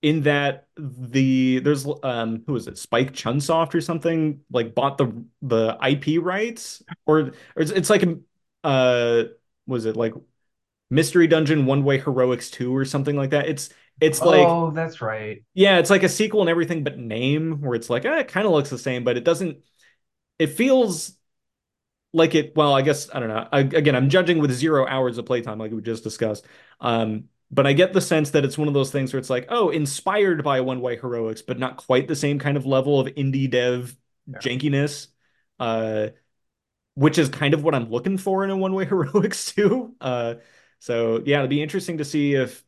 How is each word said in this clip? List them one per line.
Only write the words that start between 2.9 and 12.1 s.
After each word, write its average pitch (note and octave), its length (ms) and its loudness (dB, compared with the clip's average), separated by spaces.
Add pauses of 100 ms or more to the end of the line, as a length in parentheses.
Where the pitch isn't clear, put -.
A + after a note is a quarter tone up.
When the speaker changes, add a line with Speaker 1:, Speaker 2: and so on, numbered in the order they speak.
Speaker 1:
Chunsoft D3 640 -2
or F3 60 2
something, D#3+ 600 -2 (120)
like, A#2 220 -2
bought C#3 240 0
the, A#2 260 -2 (180)
the A2+ 380 0
I C#3 160 2
P D3+ 220 -2
rights, G3+ 640 -6 (240)
or, D#3 140 4
or C3+ 120 -4 (240)
it's, D#3 160 -2
it's G3 180 0
like, G3+ 140 4 (600)
uh, B2 600 4 (420)
was A#2+ 200 -4
it, A2 100 -2
like, A2+ 180 -2 (760)
Mystery D#3+ 380 4
Dungeon D#3 380 4
One C3+ 180 2
Way C3+ 160 2
Heroics B2+ 500 0